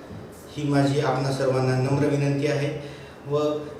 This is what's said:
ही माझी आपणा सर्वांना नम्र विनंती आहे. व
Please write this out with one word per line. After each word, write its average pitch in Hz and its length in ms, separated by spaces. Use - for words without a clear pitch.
ही 143 120
माझी 143 300
आपणा 135 320
सर्वांना 131 440
नम्र 139 320
विनंती 139 400
आहे. - 360
व 143 100